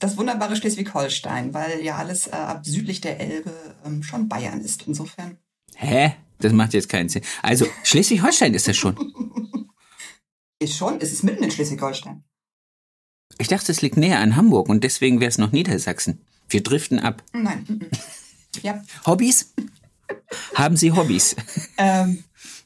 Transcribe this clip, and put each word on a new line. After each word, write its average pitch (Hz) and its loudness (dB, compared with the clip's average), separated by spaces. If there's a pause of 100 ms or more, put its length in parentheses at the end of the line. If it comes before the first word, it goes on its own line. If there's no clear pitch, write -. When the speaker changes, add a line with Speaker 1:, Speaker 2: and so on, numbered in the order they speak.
Speaker 1:
das 196 -2
wunderbare 214 -2
Schleswig-Holstein, 143 -4
weil 160 -4
ja 151 -4
alles, 170 -4
äh, - -8
ab 156 -8
südlich 190 -4
der - -6
Elbe, 160 -8 (320)
ähm, 151 -6
schon 220 -4
Bayern - -6
ist. - -8
Insofern. 156 -8 (380)
Speaker 2:
Hä? 143 2 (240)
Das 110 4
macht 110 4
jetzt 101 2
keinen 87 0
Sinn. 104 -4 (180)
Also, 127 4 (160)
Schleswig-Holstein 196 4
ist - 0
das 101 2
schon. - 0
Speaker 1:
<laughs> - -10 (880)
Ist 151 -4
schon, 269 -2
es 151 -4
ist - -6
mitten - 2
in 160 0
Schleswig-Holstein. 147 -6 (1120)
Speaker 2:
Ich 117 -4
dachte, 190 0
es 160 -2
liegt 143 0
näher 160 4
an 110 4
Hamburg 156 6
und 104 4
deswegen 127 4
wär's 120 0
noch 107 2
Niedersachsen. 135 -2 (240)
Wir 101 2
driften 131 0
ab. 117 -4
Speaker 1:
Nein, 214 -2
mm, 214 -4
mm. 214 -8 (720)
Ja. 202 -6 (220)
Speaker 2:
Hobbys? 214 2 (1000)
Haben 151 4
Sie 165 4
Hobbys? 156 2 (420)
Speaker 1:
Ähm, 190 2 (440)